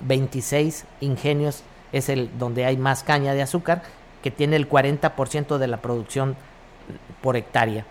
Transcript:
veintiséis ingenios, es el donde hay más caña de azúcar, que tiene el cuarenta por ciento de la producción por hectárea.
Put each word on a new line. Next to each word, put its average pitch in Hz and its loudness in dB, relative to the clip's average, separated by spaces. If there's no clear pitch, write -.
veintiséis 135 0
ingenios, 143 -2
es 135 -2
el 123 -2
donde 123 -2
hay 131 2
más 131 2
caña 139 2
de 139 0
azúcar, 170 -2
que 135 -2
tiene 147 2
el 147 2
cuarenta 143 2
por 135 0
ciento 147 -2
de 131 0
la 120 -2
producción 123 -2
por 127 2
hectárea. 113 0